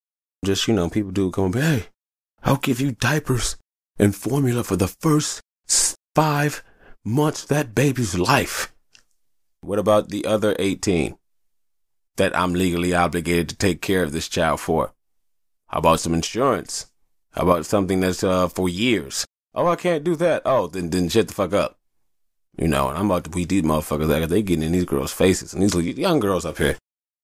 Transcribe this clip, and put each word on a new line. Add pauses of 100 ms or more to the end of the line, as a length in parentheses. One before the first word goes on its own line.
(440)
Just,
you
know,
people
do
come
up,
"Hey, (560)
I'll
give
you
diapers (420)
and
formula
for
the
first (280)
s-, (220)
five (400)
months
of
that
baby's
life." (880)
What
about
the
other
eighteen (1000)
that
I'm
legally
obligated
to
take
care
of
this
child
for? (720)
How
about
some
insurance? (460)
How
about
something
that's,
uh,
for
years? (300)
"Oh,
I
can't
do
that."
Oh,
then,
then
shut
the
fuck
up. (800)
You
know,
and
I'm
about
to
beat
these
motherfuckers
out.
They
getting
in
these
girls'
faces,
and
these
little
young
girls
up
here. (480)